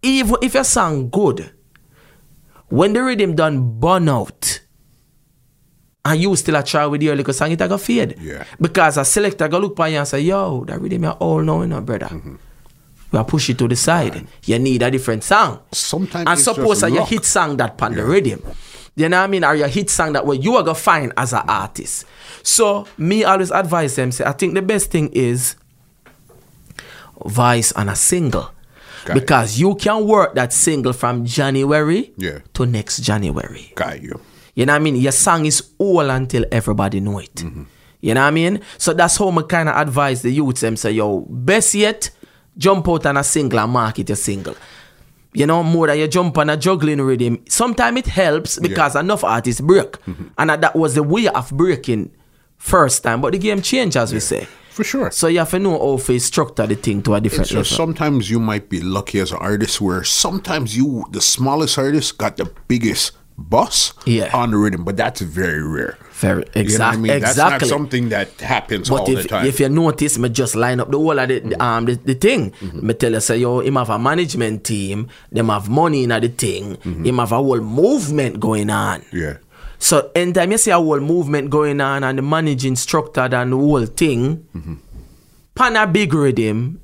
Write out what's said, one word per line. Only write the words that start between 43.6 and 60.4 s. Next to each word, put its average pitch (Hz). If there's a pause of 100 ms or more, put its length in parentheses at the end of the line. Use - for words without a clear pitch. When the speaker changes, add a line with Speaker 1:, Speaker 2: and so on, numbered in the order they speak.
Speaker 1:
market 110
your 104
single." 98 (800)
You 143
know, 165
more 165
than 151
you 156
jump 170
on 151
a 151
juggling 151
rhythm. 123 (100)
Sometimes 240
it 254
helps 160
Speaker 2:
Yeah. 175
Speaker 1:
because 160
enough 175
artists 113
break. 156 (120)
Speaker 2:
Mm-hmm. 92 (120)
Speaker 1:
And 156
that 160
was 160
the 147
way 190
of 123
breaking 135 (460)
first 156
time. 117
But 135
the 196
game 202
change, 226
as 117
we 110
Speaker 2:
Yeah. 104
Speaker 1:
say. - (220)
Speaker 2:
For -
sure. 269
Speaker 1:
So -
you 170
have 160
to 185
know 190
how 135
to 127
structure 123
the 107
thing 104
to 104
a 101
different 110
Speaker 2:
It's -
just 101
Speaker 1:
level. 165
Speaker 2:
sometimes 143
you 117
might 107
be 90
lucky 95
as 92
an 82
artist 104
where 90
sometimes 160